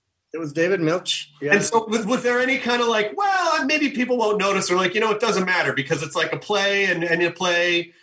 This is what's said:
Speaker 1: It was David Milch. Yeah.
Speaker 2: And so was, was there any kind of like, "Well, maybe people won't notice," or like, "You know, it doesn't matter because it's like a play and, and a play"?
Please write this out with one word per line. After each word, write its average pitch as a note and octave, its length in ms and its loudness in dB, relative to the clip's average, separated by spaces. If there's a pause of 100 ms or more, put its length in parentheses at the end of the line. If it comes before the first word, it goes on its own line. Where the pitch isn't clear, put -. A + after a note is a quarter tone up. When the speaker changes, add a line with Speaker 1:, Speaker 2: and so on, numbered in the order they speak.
(340)
Speaker 1:
It D#3 60 -8
was D#3 120 -8
David E3+ 300 2
Milch. E3+ 500 -2 (100)
Yeah. C#3+ 120 0
Speaker 2:
And G3+ 100 4
so A3 240 2
was, A3 180 -2
was A#3+ 180 0
there B3 180 2
any C4 160 0
kind A#3+ 240 0
of A#3 80 0
like, G#3+ 260 0
"Well, F4+ 500 0
maybe D4 260 0
people B3 260 0
won't G#3+ 200 2
notice," G3 320 0
or F3+ 60 2
like, F#3 180 0
"You G#3+ 60 -2
know, G#3+ 120 2
it G#3 100 -4
doesn't F#3+ 240 0
matter E3+ 260 0
because C#3+ 320 -2
it's D3+ 120 -8
like D#3+ 180 -2
a D#3+ 40 -2
play G3 500 0
and, E3+ 180 -2
and E3+ 180 0
a E3+ 80 0
play"? F3 720 0